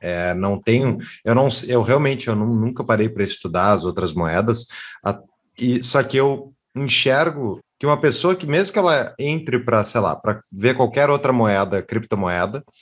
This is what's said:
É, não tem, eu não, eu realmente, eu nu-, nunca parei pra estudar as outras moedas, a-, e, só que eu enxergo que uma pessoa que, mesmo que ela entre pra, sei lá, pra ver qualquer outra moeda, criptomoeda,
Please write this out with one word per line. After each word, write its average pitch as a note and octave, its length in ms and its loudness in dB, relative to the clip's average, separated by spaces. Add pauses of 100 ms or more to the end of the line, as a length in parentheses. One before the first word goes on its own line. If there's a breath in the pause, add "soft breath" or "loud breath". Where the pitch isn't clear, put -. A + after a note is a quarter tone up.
É, F2 320 -4
não G2 260 -2
tem, A#2 380 0 (260 loud breath)
eu A#2 120 2
não, C3+ 140 4 (200)
eu B2 140 2
realmente, C3+ 460 0
eu A2 60 0
nu-, A2 220 0
nunca A#2 260 -2
parei A2 280 2
pra G2+ 120 -4
estudar F#2+ 500 0
as F2 120 0
outras F2 300 -4
moedas, F2 520 0 (380 loud breath)
a-, G2 160 -4 (400)
e, B2 220 0
só C3+ 200 0
que C3 140 -2
eu C#3 340 0 (240)
enxergo C3+ 840 0 (180)
que - 60 -8
uma D3 160 2
pessoa E3 340 2
que, F3+ 120 -8
mesmo F3 260 0
que A3 60 -2
ela D#3+ 400 0
entre C#3+ 400 -4
pra, A#2+ 260 2
sei A#2 160 0
lá, E2+ 160 0
pra - 240 -4 (100)
ver G#2+ 240 2
qualquer C3 360 2
outra C#3+ 200 2
moeda, G2+ 520 2
criptomoeda, G2 840 -4 (180 soft breath)